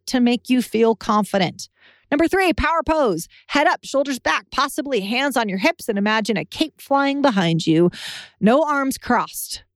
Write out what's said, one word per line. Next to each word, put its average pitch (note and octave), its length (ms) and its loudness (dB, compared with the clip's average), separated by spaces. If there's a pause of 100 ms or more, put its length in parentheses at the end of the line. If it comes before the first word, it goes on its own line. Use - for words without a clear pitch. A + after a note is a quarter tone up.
to B3+ 160 0
make A#3+ 280 0
you B3+ 120 2
feel A3+ 340 2
confident. G3 720 -2 (420)
Number D#4 200 0
three, F#4 240 2
power D#4 280 0
pose. B3+ 460 0 (200)
Head D4 200 2
up, - 160 0
shoulders C4+ 340 -2
back, D4+ 320 -4
possibly C4+ 520 -2
hands B3 340 -2
on A3+ 140 0
your F#3 100 -4
hips, D#4+ 300 0
and G3+ 80 -2
imagine G#3+ 400 0
a D#3+ 80 -4
cape - 340 -8
flying C#4 420 0
behind F3 460 2
you. E3 240 4 (480)
No B3+ 240 4
arms C#4 340 -2
crossed. - 680 -4 (120)